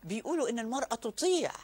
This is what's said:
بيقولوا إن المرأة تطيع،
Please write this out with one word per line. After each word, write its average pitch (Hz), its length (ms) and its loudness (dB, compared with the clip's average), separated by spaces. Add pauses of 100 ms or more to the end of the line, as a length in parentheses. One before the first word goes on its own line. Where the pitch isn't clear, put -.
بيقولوا 240 440 0
إن 233 100 -2
المرأة 233 360 -2
تطيع، 285 560 2 (140)